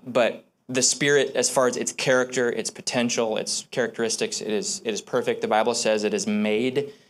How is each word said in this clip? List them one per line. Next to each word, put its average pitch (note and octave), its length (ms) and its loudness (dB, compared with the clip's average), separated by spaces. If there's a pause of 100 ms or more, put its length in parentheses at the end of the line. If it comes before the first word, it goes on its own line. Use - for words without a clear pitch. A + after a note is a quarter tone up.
but A#2+ 400 0 (240)
the C3 120 0
Spirit, C#3+ 540 2
as B2 140 2
far C3 180 4
as B2 80 0
its - 160 -4
character, B2+ 580 2
its - 200 -4
potential, A#2 640 -2
its - 360 -4
characteristics, A2 720 -2
it G#2+ 60 -6
is, G2+ 380 -4
it A2 80 -2
is G2 80 -4
perfect. A#2+ 400 -2
The A#2 60 -4
Bible A2 260 2
says A2 300 0
it G#2 100 0
is G2+ 120 -2
made A2 680 0 (160)